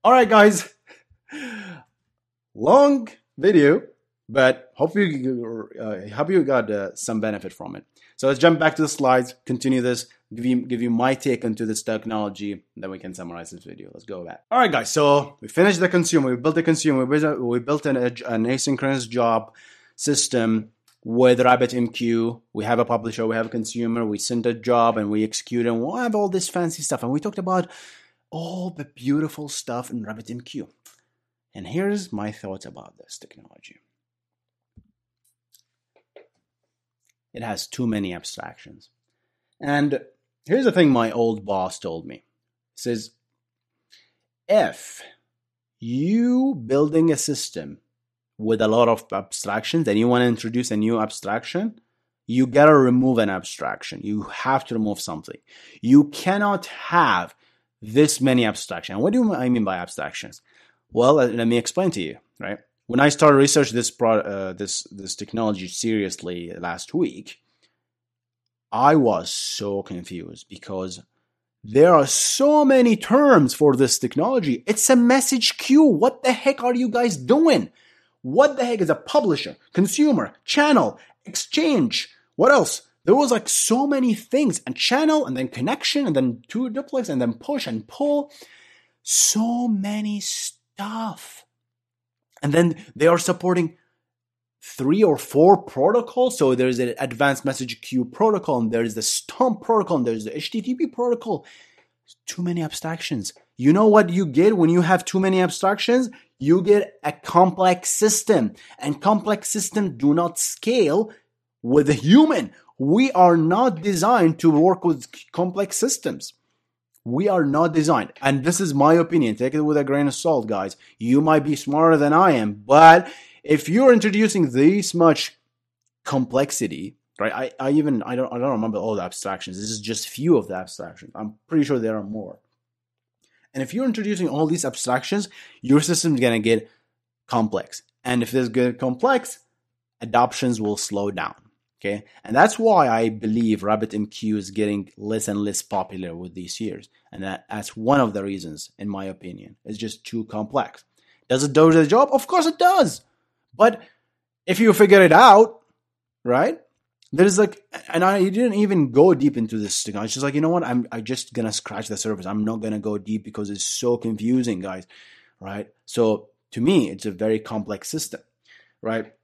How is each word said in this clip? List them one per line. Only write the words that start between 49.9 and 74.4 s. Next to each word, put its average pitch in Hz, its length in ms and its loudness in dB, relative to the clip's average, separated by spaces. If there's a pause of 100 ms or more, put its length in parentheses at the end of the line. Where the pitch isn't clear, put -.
you 117 80 2
wanna 123 180 2
introduce 120 460 -4
a 107 60 -2
new 110 220 -2
abstraction, 120 800 -6 (480)
you 127 200 0
gotta 147 280 6
remove 127 420 4
an 107 120 0
abstraction. - 760 -10
You 104 200 -6
have - 420 -4
to 117 100 -8
remove 107 240 -4
something. - 380 -12 (440)
You 143 280 6
cannot 202 560 -2
have 113 680 0 (480)
this 131 380 2
many 127 260 2
abstractions." 95 540 -8
What 185 140 0
do 226 200 0
I 127 140 -4
mean 120 160 0
by 95 140 -2
abstractions? - 640 -12 (500)
Well, 127 220 4
let, 123 200 2
let 117 140 -2
me 117 100 2
explain 175 340 -2
to 101 100 -8
you, 76 160 -10 (200)
right? 92 220 -12 (280)
When 120 120 -2
I 147 80 6
started 143 300 4
research 139 320 2
this 113 200 -4
pro-, 113 300 0
uh, 98 320 -8
this, 95 400 -10
this 98 240 -14
technology 104 540 -6
seriously 90 880 -6
last 87 360 -10
week, 104 460 -6 (1300)
I 139 220 4
was 104 360 0
so 101 520 -8
confused 87 640 -14
because 92 520 -12 (640)
there 143 320 6
are 156 100 6
so 294 600 2
many 247 320 4
terms 226 560 4
for 143 240 4
this 131 200 2
technology. 156 720 -2